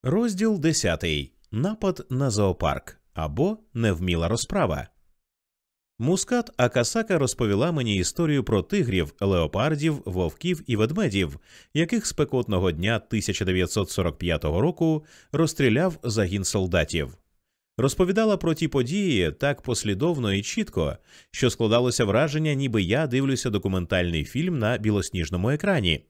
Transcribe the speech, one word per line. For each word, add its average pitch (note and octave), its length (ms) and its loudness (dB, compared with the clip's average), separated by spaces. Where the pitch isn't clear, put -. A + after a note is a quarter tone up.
Розділ G#3+ 500 2
десятий. E2+ 720 0
Напад F#3 580 -2
на B2+ 200 0
зоопарк F2+ 680 0
або E2+ 440 -2
невміла F2+ 540 0
розправа. A2 600 -2
Мускат F#3+ 580 0
Акасака C#3+ 640 0
розповіла B2 540 0
мені A#2 240 0
історію C#3 480 0
про G2+ 180 2
тигрів, F#2 580 0
леопардів, A2+ 840 0
вовків F#2 640 -4
і G2+ 100 0
ведмедів, G2+ 600 0
яких E3+ 320 0
спекотного G#2 680 0
дня G2+ 260 0
тисяча G#2 460 -2
дев'ятсот F#2 460 0
сорок E2 280 -2
п'ятого D#2+ 420 0
року D#3 440 2
розстріляв D#3 680 2
загін G2+ 420 0
солдатів. E2+ 720 0
Розповідала F#3 600 2
про E3 180 0
ті D#3 140 -2
події C3 640 0
так C#3 300 -4
послідовно A#2 680 -2
і G2+ 100 0
чітко, E2 540 -4
що A#2+ 200 0
складалося A#2+ 540 2
враження, D3 500 0
ніби B2+ 280 0
я B2 240 0
дивлюся C3 440 0
документальний F2+ 760 0
фільм E3 340 -4
на A2 200 0
білосніжному F#2+ 720 -2
екрані. C#3 600 0